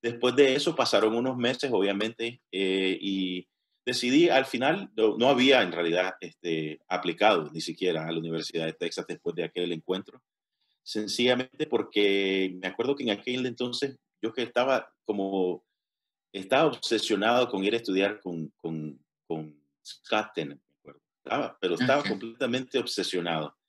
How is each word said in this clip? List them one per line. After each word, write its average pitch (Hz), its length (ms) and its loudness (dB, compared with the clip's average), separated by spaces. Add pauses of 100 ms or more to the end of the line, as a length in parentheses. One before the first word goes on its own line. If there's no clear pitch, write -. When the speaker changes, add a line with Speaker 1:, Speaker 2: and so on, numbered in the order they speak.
Speaker 1:
después 120 340 0
de 135 200 8
eso 156 200 0
pasaron 110 400 2
unos 123 220 0
meses, 123 340 0
obviamente, 110 680 -2 (100)
eh, 95 480 0
y 92 480 -4 (380)
decidí, 135 440 4
al 131 160 4
final, 147 500 -2
no, 107 220 4
no 120 100 4
había 131 340 6
en 87 120 0
realidad, 85 480 0
este, 80 680 -6
aplicado 87 640 0
ni 80 80 -10
siquiera 80 480 -4
a 82 60 -4
la 82 60 -2
Universidad 82 460 -6
de 80 80 -4
Texas 85 340 -6
después 85 280 -8
de 85 80 -4
aquel 87 300 -4
encuentro, 92 500 -6 (600)
sencillamente 123 840 0
porque 98 920 2
me 95 60 -6
acuerdo 120 280 -2
que 135 80 -10
en 120 60 -2
aquel 127 360 -4
entonces 123 520 -6 (240)
yo 113 100 -4
que 127 100 -6
estaba 123 520 0 (100)
como, 98 640 -2 (680)
estaba 131 340 2
obsesionado 117 840 2
con 95 160 -2
ir 104 80 2
a 117 40 0
estudiar 101 440 0
con, 82 340 -8
con, 78 480 -10 (240)
con 78 340 -8 (240)
Scott - 480 -4
Tennant, 71 320 -8
me - 120 -20
acuerdo. - 240 -20 (240)
Estaba, 120 340 -4
pero 87 160 0
estaba 135 280 2
Speaker 2:
Ok. - 40 -4
Speaker 1:
completamente 120 720 -4
obsesionado. 85 800 -4 (120)